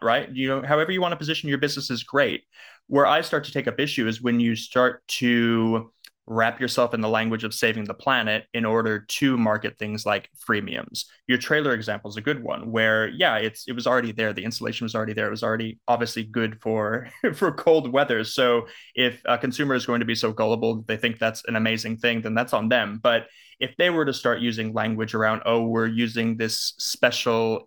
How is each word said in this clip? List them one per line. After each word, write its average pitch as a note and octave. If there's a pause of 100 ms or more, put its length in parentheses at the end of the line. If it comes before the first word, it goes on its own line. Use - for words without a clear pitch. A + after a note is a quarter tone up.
right? B2
You C3
know, C3+
however D3+
you F#3
wanna F3
position D#3
your C#3
business C#3+
is A#2
great. C3+ (420)
Where C#3
I D3+
start D3+
to -
take C3+
up A2+
issue C#3
is A2+
when A#2+
you A#2
start B2
to A2+ (380)
wrap A2+
yourself B2
in A#2
the A2
language A2
of G#2+
saving A2+
the G2+
planet A2
in A#2
order A2
to C3
market G#2+
things G#2+
like G2+ (160)
freemiums. - (200)
Your B2+
trailer D3
example G#2+
is G2+
a A2
good A#2
one -
where, A2
yeah, C#3+
it's, G#2+
it -
was A#2+
already A#2+
there. G#2+
The F#2
insulation A2+
was A2
already G#2+
there. G#2+
It G#2
was A2
already A2
obviously A#2
good A2
for, A2 (140)
<laughs> G3+
for D#3
cold D3
weather. C3
So A#2+ (260)
if B2
a A#2+
consumer C3+
is A#2+
going A#2+
to A#2
be A#2
so A2+
gullible A2+
that A2
they A2
think A#2
that's A2+
an A#2
amazing A2
thing, A#2
then A2
that's B2
on A2
them. A2+
But A#2 (340)
if B2+
they F3
were D#3+
to C3+
start A#2+
using A2+
language A2
around, A2
"Oh, A#2
we're A2+
using A2+
this -
special A2+